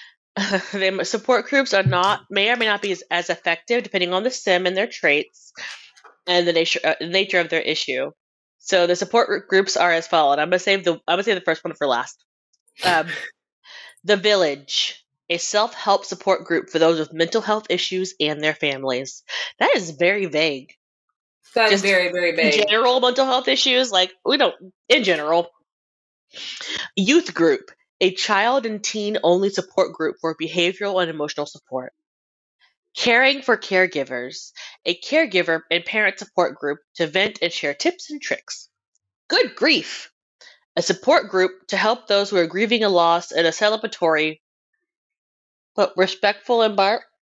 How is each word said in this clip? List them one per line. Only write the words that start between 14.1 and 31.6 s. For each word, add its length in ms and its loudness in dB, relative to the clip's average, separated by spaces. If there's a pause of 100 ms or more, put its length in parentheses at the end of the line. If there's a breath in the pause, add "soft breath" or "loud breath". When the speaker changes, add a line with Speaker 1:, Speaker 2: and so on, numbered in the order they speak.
Speaker 1:
Village, 840 0 (260)
a 100 -2
self-help 680 0
support 400 -2
group 260 -2
for 80 0
those 220 4
with 120 -8
mental 280 0
health 280 -2
issues 520 -4
and 200 -2
their 140 0
families. 680 -4 (340 loud breath)
That 160 4
is 160 -2
very 360 0
vague. 440 -2 (840)
Speaker 2:
That 160 4
is 100 2
Speaker 1:
Just 20 -2
Speaker 2:
very, 280 2
very 240 -2
vague. 320 2
Speaker 1:
general 320 2
mental 260 2
health 220 -2
issues, 420 0
like, 220 0 (120)
we 120 0
don't, 180 2 (340)
in 140 4
general. 460 0 (1500 loud breath)
Youth 400 2
group, 380 2 (280)
a 140 2
child 520 0
and 180 -8
teen 400 -4
only 260 4
support 420 -4
group 280 -6
for 200 -6
behavioral 600 -2
and 80 -4
emotional 360 -6
support. 460 -12 (1040)